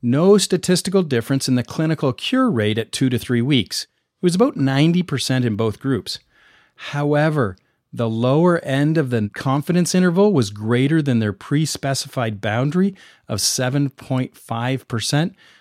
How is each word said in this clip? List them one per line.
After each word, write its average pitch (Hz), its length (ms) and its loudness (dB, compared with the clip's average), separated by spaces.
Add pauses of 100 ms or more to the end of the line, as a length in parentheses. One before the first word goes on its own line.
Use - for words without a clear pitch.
No 156 340 4
statistical 185 640 0
difference 135 460 -2
in 131 60 2
the 123 100 0
clinical 156 480 -2
cure 262 380 0
rate 107 260 0
at 113 160 -6
two 135 160 0
to 120 100 0
three 120 220 0
weeks. 127 440 0
It - 420 -8
was 175 80 2
about 233 220 2
ninety 151 460 2
percent 131 440 -2
in 107 100 -2
both 110 240 -2
groups. 131 380 -4 (560)
However, 147 840 0 (360)
the 117 180 -2
lower 143 480 4
end 147 400 0
of 143 100 0
the 110 240 0
confidence 156 600 0
interval 185 400 4
was 117 160 2
greater 123 500 0
than 135 180 0
their 107 140 0
pre-specified 135 1080 -4
boundary 147 520 0 (320)
of 104 140 -4
seven 135 480 -2
point 127 480 -6
five 123 500 -6
percent, 143 480 -2 (260)